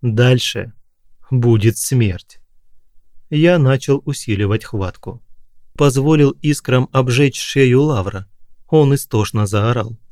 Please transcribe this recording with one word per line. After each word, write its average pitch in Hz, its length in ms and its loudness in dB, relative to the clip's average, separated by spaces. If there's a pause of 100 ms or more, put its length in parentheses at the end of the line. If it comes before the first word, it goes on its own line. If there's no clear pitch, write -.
"Дальше 120 720 0 (580)
будет 117 460 2
смерть". 107 600 -4 (920)
Я 165 300 2
начал 135 460 0
усиливать 107 600 -4
хватку. 95 580 -10 (520)
Позволил 143 560 2 (120)
искрам 131 500 0
обжечь 131 480 0
шею 131 420 2
Лавра. 101 460 -4 (400)
Он 143 260 4
истошно 107 520 -2
заорал. 110 520 -2 (120)